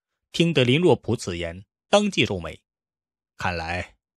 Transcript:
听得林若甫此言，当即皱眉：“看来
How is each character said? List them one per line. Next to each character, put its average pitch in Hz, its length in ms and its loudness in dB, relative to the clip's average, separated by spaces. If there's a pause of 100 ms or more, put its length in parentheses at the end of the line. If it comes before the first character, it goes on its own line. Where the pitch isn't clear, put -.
(320)
听 165 220 0
得 143 100 4
林 127 160 2
若 170 160 4
甫 107 200 -2
此 90 220 -6
言， 85 280 -8 (240)
当 208 220 4
即 151 140 0
皱 101 140 -4
眉 80 220 -12 (760)
：“看 90 200 -4
来 85 420 -8 (200)